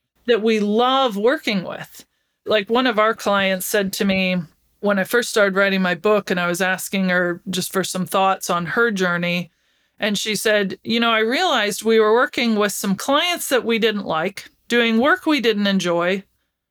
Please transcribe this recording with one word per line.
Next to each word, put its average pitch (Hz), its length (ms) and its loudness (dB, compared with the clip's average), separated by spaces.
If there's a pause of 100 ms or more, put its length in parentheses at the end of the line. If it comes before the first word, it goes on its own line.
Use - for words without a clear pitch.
(260)
that 233 160 2
we 220 180 2
love 240 560 2
working 214 480 0
with? - 420 -14 (420)
Like, 208 240 0
one 254 160 0
of 220 100 -2
our 220 160 2
clients 196 540 -2
said 196 260 0
to 208 120 -2
me 190 320 0 (420)
when 202 200 0
I 185 40 0
first 240 260 -2
started 202 260 2
writing 196 280 2
my 180 120 0
book 208 360 0
and 180 80 -2
I 175 80 0
was 175 140 -2
asking 185 480 -2
her 180 400 0
just 180 240 -6
for 190 100 -2
some 180 240 -4
thoughts 190 440 0
on 175 160 -2
her 233 240 0
journey, 175 600 -2 (460)
and 208 200 -2
she 214 180 -4
said, 208 480 0
"You 226 160 -2
know, 233 100 0
I 220 100 2
realized 233 640 0
we 220 180 4
were 214 120 4
working 240 440 2
with 202 160 0
some 196 220 -2
clients 330 520 -2
that 247 180 0
we 226 140 0
didn't 208 260 0
like, 165 440 -4 (180)
doing 233 320 2
work 311 260 2
we 302 140 2
didn't 208 280 0
enjoy, 180 540 0 (500)